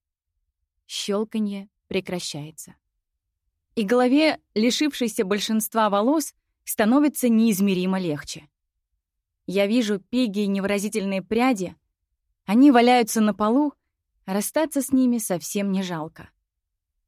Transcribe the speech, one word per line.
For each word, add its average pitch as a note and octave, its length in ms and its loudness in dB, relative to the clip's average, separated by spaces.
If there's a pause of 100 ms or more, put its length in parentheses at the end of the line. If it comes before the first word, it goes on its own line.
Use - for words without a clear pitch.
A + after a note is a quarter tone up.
(880)
Щёлканье G3+ 840 -4 (180)
прекращается. F3 880 -8 (1000)
И A3+ 80 -2
голове, B3+ 560 2 (140)
лишившейся A#3+ 720 -2
большинства G#3+ 640 -2
волос, A#3+ 440 0 (300)
становится B3+ 640 2
неизмеримо G3 720 2
легче. D3+ 480 -8 (1000)
Я G3 200 0
вижу G#3 320 0
Пигги G#3+ 420 -2
невыразительные G3 800 -2
пряди. A3 540 -2 (680)
Они B3 260 6
валяются A#3+ 500 4
на G#3+ 140 2
полу, A#3+ 400 0 (500)
а F#3+ 100 -6
расстаться D4 460 -2
с - 120 -4
ними B3+ 260 2
совсем G3+ 540 -4
не F#3+ 100 -2
жалко. E3 480 -10 (760)